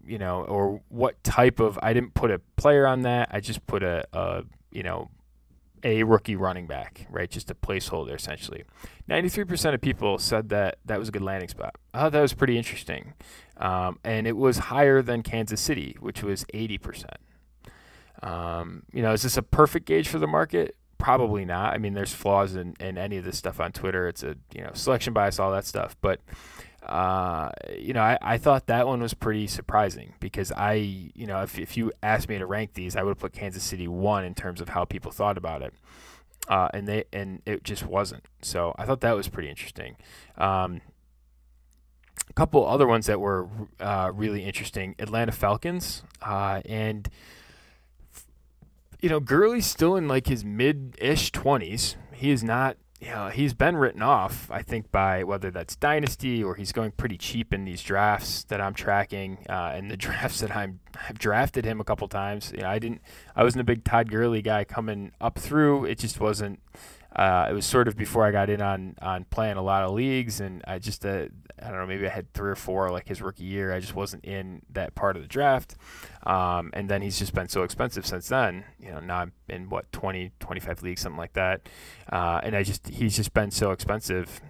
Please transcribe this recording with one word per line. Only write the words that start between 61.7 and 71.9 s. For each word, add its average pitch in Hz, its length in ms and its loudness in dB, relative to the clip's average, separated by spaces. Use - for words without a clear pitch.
a 107 60 -6
couple 101 240 -2
times. 101 440 -6
You 98 100 -6
know, 92 60 -2
I 104 80 0
didn't, 113 240 -6
I 113 60 8
wasn't 123 180 4
a 120 40 -2
big 117 200 2
Todd 117 260 4
Gurley 113 300 2
guy 107 240 2
coming 107 560 -6
up 117 180 -2
through. 147 460 4
It 113 120 -2
just - 220 -4
wasn't, 104 400 0
uh, 90 340 6
it 80 40 -2
was 101 120 -2
sort 123 220 6
of 104 100 0
before 107 280 4
I 104 60 6
got 101 180 2
in 104 120 0
on, 95 400 -2
on 92 220 -4
playing 107 340 -2
a 95 60 -2
lot 98 200 4
of 95 100 0
leagues, 120 480 0
and 92 260 -8
I 95 100 -6
just, 107 280 -6
uh, 87 200 -2
I 117 80 -12
don't 95 100 -6
know, 92 80 -4
maybe 95 180 -2